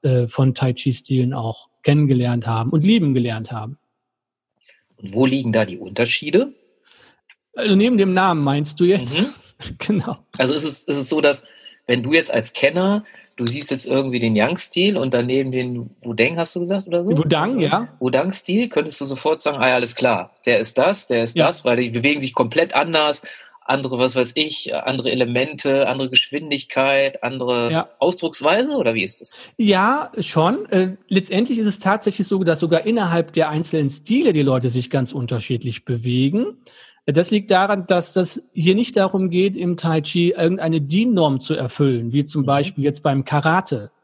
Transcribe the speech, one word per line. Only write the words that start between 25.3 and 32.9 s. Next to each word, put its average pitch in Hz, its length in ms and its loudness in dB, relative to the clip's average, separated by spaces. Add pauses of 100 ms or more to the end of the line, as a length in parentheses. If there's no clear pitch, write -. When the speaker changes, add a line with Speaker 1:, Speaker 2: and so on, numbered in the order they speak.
Speaker 2:
andere 131 220 -4
Geschwindigkeit, 139 1120 -2
andere 123 480 -2
Speaker 1:
Ja. 160 180 -2 (100)
Speaker 2:
Ausdrucksweise, 175 760 0
oder 117 180 0
wie 107 100 -2
ist - 180 -10
das? - 100 -18 (260)
Speaker 1:
Ja, 214 640 2
schon. 185 500 0
Äh, 185 260 2 (140)
letztendlich 202 500 0
ist 214 80 2
es 196 120 -2
tatsächlich 202 480 0
so, 190 160 0
dass 165 160 2
sogar 165 260 2
innerhalb 175 480 0